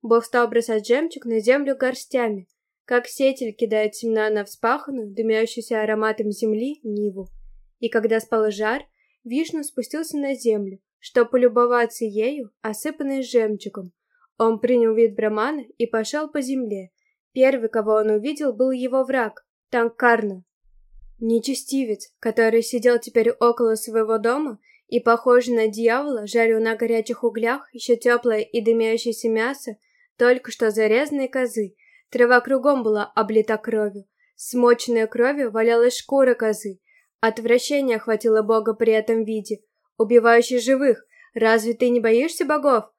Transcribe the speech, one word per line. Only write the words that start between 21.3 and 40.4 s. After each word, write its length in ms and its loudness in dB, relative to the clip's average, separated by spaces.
который 440 2
сидел 360 2
теперь 320 0
около 460 0
своего 420 -2
дома 400 -2
и, 120 0
похожий 540 4
на 140 2
дьявола, 580 -2
жарил 340 2
на 160 0
горячих 480 -2
углях 480 -2
ещё 240 0
тёплое 440 2
и 200 -4
дымящееся 680 0
мясо 480 -4
только 320 2
что 200 0
зарезанной 580 0
козы. 460 -4
Трава 300 4
кругом 420 0
была 220 0
облита 520 0
кровью. 480 -4
Смоченная 680 2
кровью 440 -2
валялась 460 2
шкура 380 2
козы. 460 -4
Отвращение 760 0
охватило 460 0
Бога 320 0
при 180 2
этом 320 0
виде. 360 -6
«Убивающий 600 6